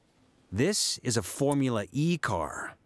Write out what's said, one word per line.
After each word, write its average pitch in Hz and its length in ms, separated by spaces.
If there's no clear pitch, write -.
This 147 520
is 117 160
a 107 40
Formula 135 720
E 165 240
car, - 680